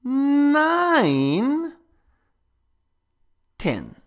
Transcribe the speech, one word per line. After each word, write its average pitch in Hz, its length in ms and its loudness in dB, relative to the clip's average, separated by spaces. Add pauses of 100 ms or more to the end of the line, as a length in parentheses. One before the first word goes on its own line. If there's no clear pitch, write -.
nine, 285 1700 0 (1900)
ten. 92 480 -8